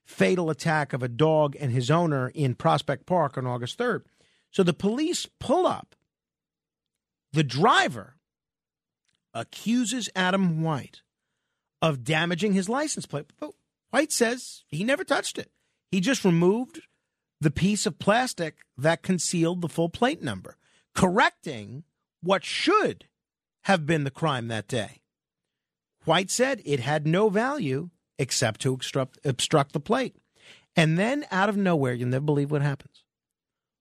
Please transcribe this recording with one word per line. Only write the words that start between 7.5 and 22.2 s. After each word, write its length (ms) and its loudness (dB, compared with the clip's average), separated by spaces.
accuses 800 -4
Adam 480 2
White 400 -4
of 240 0
damaging 500 0
his 140 0
license 380 -4
plate. 220 -10
But 120 -12
White 200 2
says 560 -2
he 160 -6
never 200 0
touched 340 -2
it. 140 -12
He 80 2
just 260 2
removed 560 4
the 120 2
piece 340 0
of 140 -4
plastic 580 -2
that 260 0
concealed 580 0
the 80 -4
full 200 -2
plate 320 -2
number, 360 -8
correcting 880 0